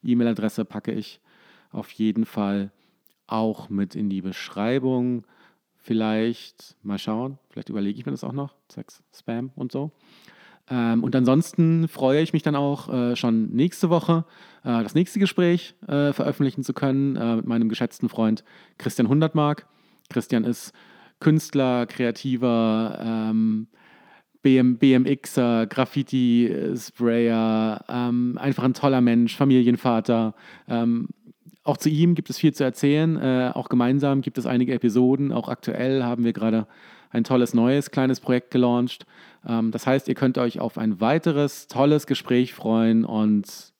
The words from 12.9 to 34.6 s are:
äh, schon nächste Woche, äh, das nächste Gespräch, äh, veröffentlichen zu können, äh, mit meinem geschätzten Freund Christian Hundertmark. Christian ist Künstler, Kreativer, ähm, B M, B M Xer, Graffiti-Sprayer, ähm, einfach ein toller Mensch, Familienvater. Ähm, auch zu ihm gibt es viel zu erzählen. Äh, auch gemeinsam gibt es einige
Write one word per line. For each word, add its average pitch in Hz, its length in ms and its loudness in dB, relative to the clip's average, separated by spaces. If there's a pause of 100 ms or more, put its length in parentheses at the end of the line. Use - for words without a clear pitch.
äh, 123 240 -2
schon 113 340 0
nächste 165 400 0
Woche, 165 340 2 (400)
äh, 120 180 0
das 101 120 -6
nächste 180 240 0
Gespräch, 180 560 0 (120)
äh, 143 260 0
veröffentlichen 135 500 -2
zu 127 120 -6
können, 139 420 0
äh, 117 200 -2
mit 110 100 -2
meinem 117 220 0
geschätzten 113 400 -4
Freund 110 360 0 (320)
Christian 120 320 -2
Hundertmark. 147 580 0 (440)
Christian 117 340 -2
ist - 280 -6 (480)
Künstler, 135 680 0
Kreativer, 117 1120 -2
ähm, 110 680 -2 (720)
B 131 160 6
M, 127 200 4
B 135 160 6
M 127 100 4
Xer, 120 640 0
Graffiti-Sprayer, 117 2250 0
ähm, 123 520 -2
einfach 135 240 -2
ein 127 100 2
toller 135 260 2
Mensch, 117 360 2
Familienvater. 120 1000 2 (340)
Ähm, 117 400 -2 (560)
auch 139 120 0
zu - 140 0
ihm 165 240 4
gibt - 160 -4
es - 80 -6
viel 151 160 2
zu 143 100 0
erzählen. 151 520 2
Äh, 127 380 0
auch - 140 -6
gemeinsam 135 540 2
gibt - 160 -6
es 117 80 -6
einige 123 280 0